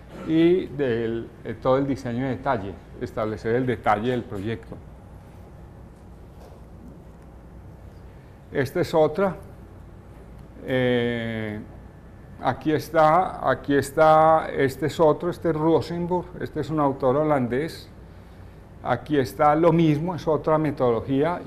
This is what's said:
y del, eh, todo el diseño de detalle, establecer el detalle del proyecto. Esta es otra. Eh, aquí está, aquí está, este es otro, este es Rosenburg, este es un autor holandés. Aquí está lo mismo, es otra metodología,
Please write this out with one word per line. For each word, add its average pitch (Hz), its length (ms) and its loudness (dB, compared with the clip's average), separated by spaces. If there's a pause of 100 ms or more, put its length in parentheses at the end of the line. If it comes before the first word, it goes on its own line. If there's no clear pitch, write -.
(280)
y 170 380 4
del, 117 640 -4 (160)
eh, 113 160 -8
todo 131 180 4
el 139 100 0
diseño 123 360 -4
de 135 60 -4
detalle, 107 420 -4 (280)
establecer 110 560 -4
el 131 100 0
detalle 110 460 0
del 123 100 -2
proyecto. 104 540 -10 (3750)
Esta 135 280 -2
es - 140 -2
otra. 160 400 2 (1300)
Eh, 120 920 -2 (840)
aquí 135 280 -2
está, 156 800 2
aquí 131 240 0
está, 156 800 6
este 139 340 0
es 143 140 -2
otro, 156 300 4
este 175 200 -2
es 156 60 0
Rosenburg, 170 680 0 (140)
este 131 200 -6
es 135 100 -6
un 156 80 -2
autor 135 380 2
holandés. 147 720 -2 (960)
Aquí 139 320 0
está 147 380 2
lo 165 160 4
mismo, 165 420 2
es 156 140 -8
otra 156 300 2
metodología, 135 880 0